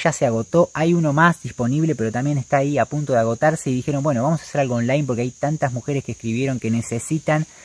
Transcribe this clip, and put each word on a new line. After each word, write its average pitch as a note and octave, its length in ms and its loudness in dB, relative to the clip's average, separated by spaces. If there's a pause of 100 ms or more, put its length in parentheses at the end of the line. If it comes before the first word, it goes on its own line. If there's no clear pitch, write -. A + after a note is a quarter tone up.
ya D#3 100 2
se - 120 -4
agotó. A#2 480 2
Hay E3 220 2
uno D#3+ 180 2
más E3 300 4
disponible, C3+ 520 0
pero A2 160 -2
también C#3 280 -2
está C3+ 200 -2
ahí C#3 200 0
a A2+ 80 2
punto D3 260 -4
de A#2+ 60 4
agotarse. B2+ 520 0
Y B2+ 40 0
dijeron, C3+ 280 -2
bueno, C3+ 200 0
vamos D#3 180 0
a - 40 -18
hacer C#3+ 180 -2
algo B2 140 0
online B2+ 280 0
porque A#2+ 180 -2
hay B2+ 80 -2
tantas C#3+ 420 -2
mujeres C3 300 -4
que A#2 100 -8
escribieron B2 460 -4
que A2 120 -4
necesitan. D3+ 760 -2 (180)